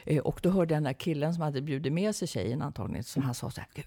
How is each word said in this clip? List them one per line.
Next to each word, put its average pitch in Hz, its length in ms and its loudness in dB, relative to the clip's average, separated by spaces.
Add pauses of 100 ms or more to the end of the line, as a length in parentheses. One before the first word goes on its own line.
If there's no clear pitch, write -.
Eh, 151 180 2
och - 200 -2
då 180 80 6
hörde 170 240 4
jag - 20 4
den 151 80 2
där 135 80 2
killen 156 420 0
som 170 80 -2
hade 143 200 0
bjudit 139 300 0
med 196 240 2
sig 175 120 -2
tjejen 113 340 -2
antagligen, 107 420 -4
som - 180 -2
han 123 120 0
sa 120 160 -6
så - 100 -12
här: - 140 -16
"Gud, - 120 -10